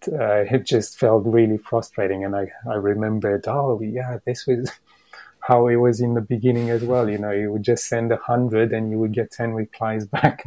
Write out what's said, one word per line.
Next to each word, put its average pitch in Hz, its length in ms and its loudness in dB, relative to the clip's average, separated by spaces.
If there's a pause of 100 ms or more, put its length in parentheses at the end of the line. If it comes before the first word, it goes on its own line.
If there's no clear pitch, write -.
(120)
uh, 107 380 0
it 127 160 0
just - 320 -2
felt 110 280 4
really 113 320 4
frustrating. 98 680 -4
And 98 120 -4
I, 98 160 -4 (160)
I 117 80 -4
remembered, 104 720 -2
"Oh, 135 340 0
yeah, 123 440 -6
this 123 220 -6
was 123 240 0 (360)
<laughs> - 340 -20
how 120 260 6
it 120 80 4
was 120 260 4
in 120 140 0
the 113 60 0
beginning 117 500 0
as 117 120 0
well." 120 240 2
You 104 120 -2
know, 104 120 -4
you 104 200 -2
would 104 100 -2
just 117 260 0
send 117 240 0
a 110 60 2
hundred 117 560 0
and 110 160 -2
you 110 80 -2
would 110 160 0
get 110 160 -2
ten 117 240 -6
replies 110 520 -6
<laughs> - 120 -8
back - 300 0